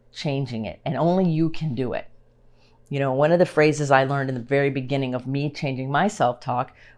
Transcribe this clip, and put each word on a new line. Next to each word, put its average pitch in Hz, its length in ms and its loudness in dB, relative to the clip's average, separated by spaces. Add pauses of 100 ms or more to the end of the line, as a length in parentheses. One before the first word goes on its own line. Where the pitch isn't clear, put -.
(100)
changing 131 540 -4
it, 90 200 -10
and 135 120 -2
only 175 280 2
you 160 240 2
can 156 280 -4
do 123 160 -2
it. - 160 -8 (800)
You 143 100 -4
know, 139 140 0
one 147 180 4
of 175 80 6
the 175 80 6
phrases 151 460 2
I 135 100 8
learned 135 280 -2
in 131 40 -4
the 123 60 -6
very 139 280 0
beginning 135 460 -2
of 123 100 -6
me 139 240 -2
changing 131 440 -6
my 165 160 2
self-talk 123 680 -2 (240)